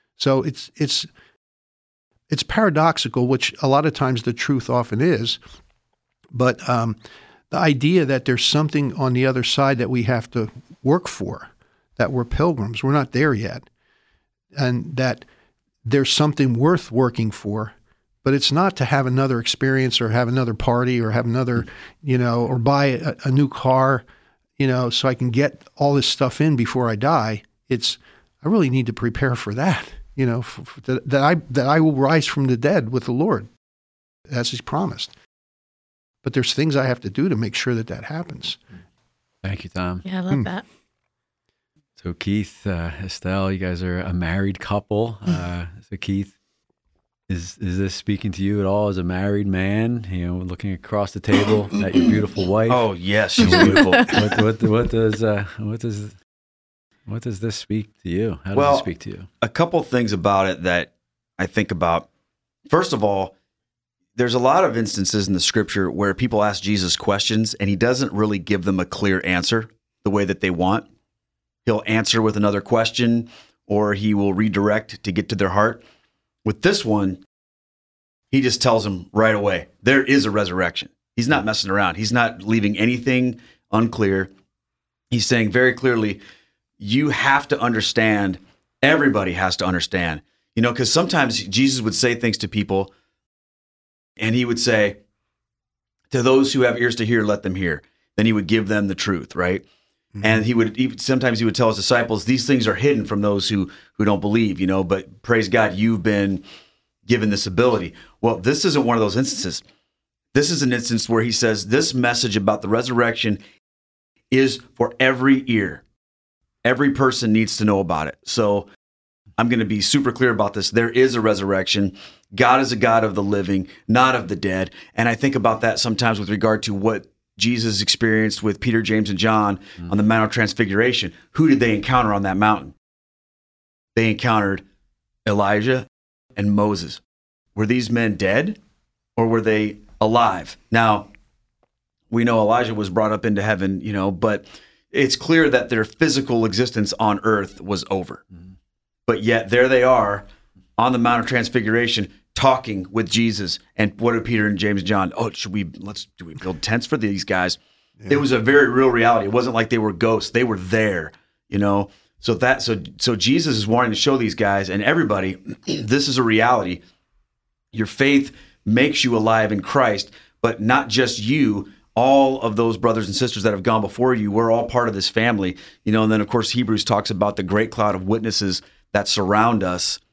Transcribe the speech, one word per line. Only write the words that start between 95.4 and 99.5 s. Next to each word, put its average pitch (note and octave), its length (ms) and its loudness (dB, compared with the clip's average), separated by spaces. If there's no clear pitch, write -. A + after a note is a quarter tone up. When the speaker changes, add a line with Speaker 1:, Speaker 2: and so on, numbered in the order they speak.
Speaker 4:
"To B2+ 120 0
those C3 300 4
who C3+ 100 2
have A#2+ 160 2
ears A#2+ 180 0
to A2+ 100 -2
hear, A2+ 180 2
let G#2 180 0
them F#2+ 120 -4
hear." F2 280 -4
Then G#2+ 100 2
he A2+ 60 4
would G2+ 140 -2
give G#2+ 220 0
them G#2 200 0
the F#2+ 60 -4
truth, F#2 420 -6
right? F2+ 280 -2